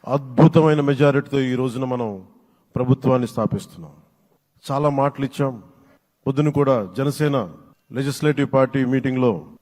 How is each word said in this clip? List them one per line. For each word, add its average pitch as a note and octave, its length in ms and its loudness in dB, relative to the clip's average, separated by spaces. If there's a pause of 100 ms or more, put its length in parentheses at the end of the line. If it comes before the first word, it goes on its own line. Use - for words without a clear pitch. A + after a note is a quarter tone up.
అద్భుతమైన D3+ 840 4
మెజారిటీతో C#3 500 2 (120)
ఈ - 100 -2
రోజున C3 320 -4
మనం A#2+ 160 -4 (680)
ప్రభుత్వాన్ని B2+ 560 0
స్థాపిస్తున్నాం. F#2+ 600 -6 (720)
చాలా C#3+ 240 -2 (100)
మాటలు C#3 300 -2
ఇచ్చాం. C#3 240 -4 (760)
పొద్దున C#3 220 0 (100)
కూడా C3+ 160 4 (240)
జనసేన C#3+ 380 -2 (600)
లెజిస్లేటివ్ C#3 600 -2
పార్టీ C3+ 240 2 (140)
మీటింగ్లో B2+ 360 0 (320)